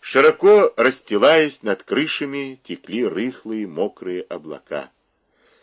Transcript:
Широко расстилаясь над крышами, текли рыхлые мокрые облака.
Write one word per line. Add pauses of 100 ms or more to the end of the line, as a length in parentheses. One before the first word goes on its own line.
Широко
расстилаясь
над
крышами,
текли
рыхлые
мокрые
облака. (720)